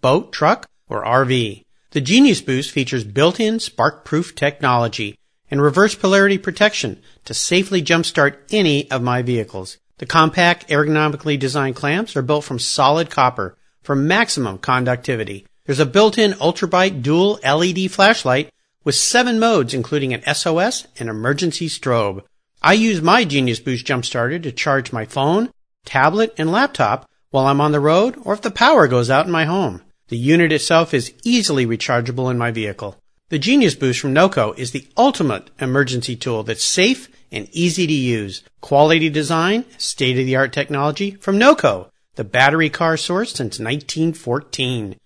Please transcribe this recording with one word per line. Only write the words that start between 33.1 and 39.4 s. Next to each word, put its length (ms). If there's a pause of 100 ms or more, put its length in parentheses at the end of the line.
The 100
Genius 380
Boost 240
from 140
Noco 440
is 140
the 240
ultimate 540 (100)
emergency 560
tool 260
that's 220
safe 440 (220)
and 220
easy 340
to 60
use. 500 (200)
Quality 480
design, 540 (140)